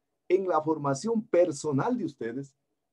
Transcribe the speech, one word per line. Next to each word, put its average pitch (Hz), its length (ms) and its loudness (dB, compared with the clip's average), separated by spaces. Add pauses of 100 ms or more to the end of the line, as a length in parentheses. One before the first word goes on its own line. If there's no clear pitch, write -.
(280)
en 185 220 2
la 156 120 2
formación 156 640 -2
personal 170 720 2
de 202 60 -6
ustedes 123 500 -8 (380)